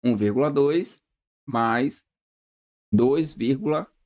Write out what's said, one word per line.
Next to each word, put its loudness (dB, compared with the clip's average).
um 2
vírgula 0
dois 0
mais -2
dois 2
vírgula -2